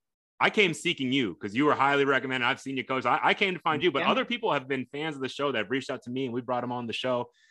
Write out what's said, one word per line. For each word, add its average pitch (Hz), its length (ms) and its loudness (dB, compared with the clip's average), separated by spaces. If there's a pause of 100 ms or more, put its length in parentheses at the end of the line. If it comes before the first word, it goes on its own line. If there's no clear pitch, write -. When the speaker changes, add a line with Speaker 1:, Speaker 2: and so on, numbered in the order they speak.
(400)
Speaker 1:
I 180 100 4
came 196 240 4
seeking 135 380 -2
you 120 220 2
'cause 101 200 -8
you 131 100 4
were 143 100 6
highly 139 300 4
recommended. 131 420 0
I've 127 140 0
seen 135 160 -8
you, 123 80 -4
Coach. 131 220 -2
I, 135 160 4
I 170 120 4
came 196 200 0
to 160 60 -8
find 151 220 0
you, 170 100 4
but 135 80 0
Speaker 2:
Yeah. 135 100 2
Speaker 1:
other 240 140 2
people 226 280 -2
have 139 140 0
been 131 200 -2
fans 151 280 -6
of 139 60 -12
the 131 80 -4
show 139 240 -4
that 120 60 -2
have 101 120 -2
reached 131 200 -2
out 127 140 -8
to 123 60 -10
me, 131 140 -4
and 120 100 -4
we 123 60 -4
brought 123 240 -2
'em 123 80 -4
on 123 140 -6
the 110 60 -6
show. 123 380 -2 (200)